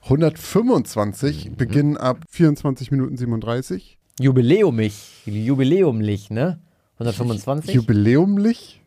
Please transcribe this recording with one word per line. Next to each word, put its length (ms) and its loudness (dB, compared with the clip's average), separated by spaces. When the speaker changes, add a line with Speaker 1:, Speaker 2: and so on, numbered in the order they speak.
Speaker 1:
hundertfünfundzwanzig 1500 0
beginnen 400 0
ab 220 -2
vierundzwanzig 600 0
Minuten 240 -2
siebenunddreißig. 800 -6
Speaker 2:
Jubiläumig, 1040 2
jubiläumlich, 1040 0
ne? 300 -4
Hundertfünfundzwanzig? 720 -4
Speaker 1:
Jubiläumlich? 1120 2